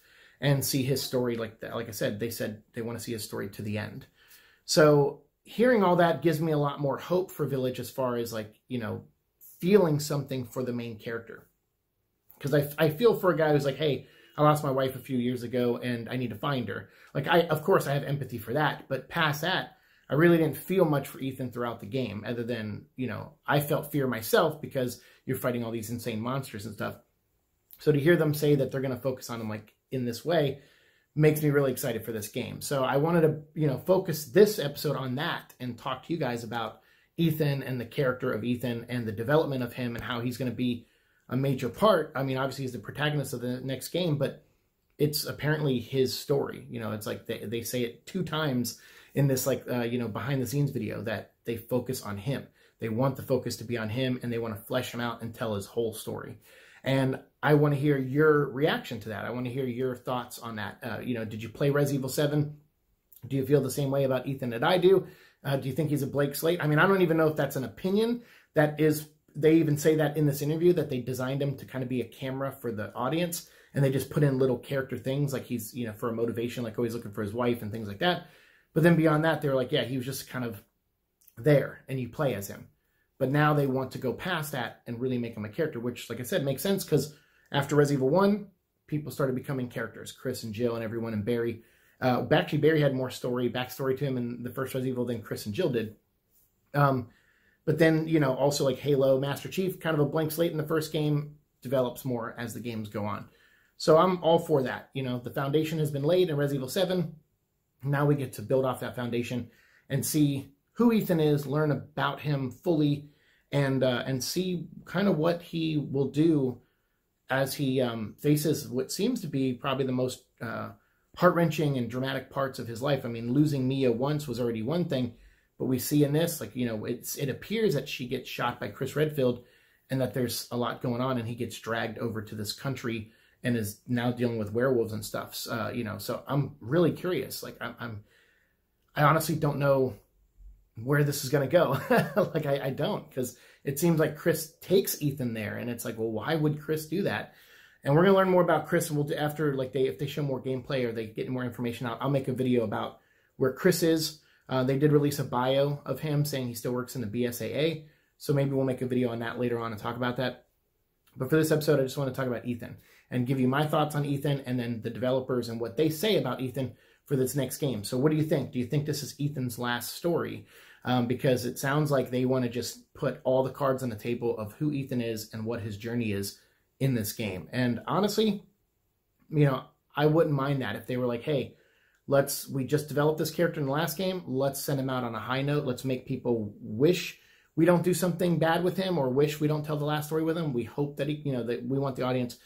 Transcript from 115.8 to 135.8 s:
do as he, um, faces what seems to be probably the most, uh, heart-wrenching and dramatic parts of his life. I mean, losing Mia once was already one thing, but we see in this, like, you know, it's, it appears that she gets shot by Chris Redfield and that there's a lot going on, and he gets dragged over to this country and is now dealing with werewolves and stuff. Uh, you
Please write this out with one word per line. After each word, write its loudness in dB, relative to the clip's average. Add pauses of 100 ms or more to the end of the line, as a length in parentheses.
do 4 (680)
as 0
he, 0
um, -2
faces 2
what -4
seems 0
to -8
be 0
probably -2
the -2
most, -2 (180)
uh, -8 (440)
heart-wrenching 2
and -2
dramatic -4
parts -4
of -8
his -8
life. 0
I -4
mean, -4
losing 4
Mia 2
once 0
was -6
already -2
one 0
thing, -2 (460)
but -2
we 2
see 4
in 2
this, 2
like, -10
you 0
know, -4
it's, -6
it -4
appears 0
that -2
she -8
gets -6
shot -4
by -6
Chris -6
Redfield 2 (480)
and 0
that -2
there's -2
a -4
lot -4
going -2
on, 0
and -4
he -6
gets -8
dragged -4
over -6
to -12
this -6
country -6 (320)
and 0
is -4
now 2
dealing 0
with -4
werewolves 2
and -6
stuff. -8
Uh, -4
you -4